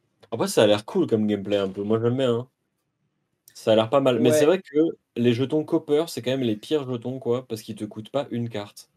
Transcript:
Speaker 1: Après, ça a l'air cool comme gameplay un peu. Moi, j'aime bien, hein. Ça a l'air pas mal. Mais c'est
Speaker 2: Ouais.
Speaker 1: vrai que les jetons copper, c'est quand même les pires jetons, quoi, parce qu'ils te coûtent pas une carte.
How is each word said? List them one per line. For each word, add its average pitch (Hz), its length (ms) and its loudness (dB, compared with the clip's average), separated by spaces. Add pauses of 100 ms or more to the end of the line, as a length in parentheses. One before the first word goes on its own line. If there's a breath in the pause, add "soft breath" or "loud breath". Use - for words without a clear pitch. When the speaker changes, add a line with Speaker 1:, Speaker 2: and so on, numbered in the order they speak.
(320)
Speaker 1:
Après, 156 180 -2
ça 143 140 4
a 107 40 6
l'air 104 160 4
cool 175 240 -2
comme 110 180 2
gameplay 101 300 0
un 98 140 0
peu. 98 140 -8
Moi, 113 180 0
j'aime 120 160 0
bien, 131 160 0
hein. 120 160 -4 (1040)
Ça - 180 -2
a 110 40 6
l'air 110 140 2
pas 139 120 2
mal. 127 180 2
Mais - 120 4
c'est 156 100 4
Speaker 2:
Ouais. 160 160 4
Speaker 1:
vrai 190 40 -6
que - 160 -4 (400)
les 120 160 2
jetons 135 300 -2
copper, 156 440 0
c'est 135 140 -10
quand 123 100 -4
même 135 100 -2
les 113 140 -2
pires 139 340 -4
jetons, 123 300 -8
quoi, 123 280 -4
parce 110 140 -10
qu'ils 104 140 -12
te 107 100 -10
coûtent 110 260 -14
pas 139 200 -4
une 117 180 -6
carte. 104 480 -14